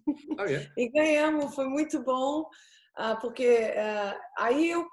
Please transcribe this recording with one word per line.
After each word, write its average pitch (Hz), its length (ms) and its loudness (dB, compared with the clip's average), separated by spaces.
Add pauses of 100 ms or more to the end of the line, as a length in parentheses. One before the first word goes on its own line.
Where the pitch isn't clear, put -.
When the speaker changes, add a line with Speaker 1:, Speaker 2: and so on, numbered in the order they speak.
(360)
Speaker 1:
Tá 202 100 -4
bem. 143 260 -2
Speaker 2:
<laughs> - 60 -8
E 233 120 0
ganhamos, 302 640 2
foi 269 140 -2
muito 302 360 -2
bom. 269 420 0 (500)
Ah, 220 220 -2
porque, 247 280 -4 (320)
ah, 208 420 -2 (200)
aí 285 320 2
eu 339 220 -2